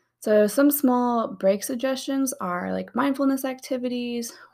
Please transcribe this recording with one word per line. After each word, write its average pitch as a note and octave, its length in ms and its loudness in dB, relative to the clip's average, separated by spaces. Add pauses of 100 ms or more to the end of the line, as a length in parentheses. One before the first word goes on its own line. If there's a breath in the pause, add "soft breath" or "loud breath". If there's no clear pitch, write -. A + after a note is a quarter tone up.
(200)
So G#3+ 260 4
some C#4 240 4
small B3 600 2
break G3 340 0
suggestions C4 720 -2
are, F#3 380 -4
like, F#3 220 -6
mindfulness C4+ 500 0
activities, B3 880 -6 (220 loud breath)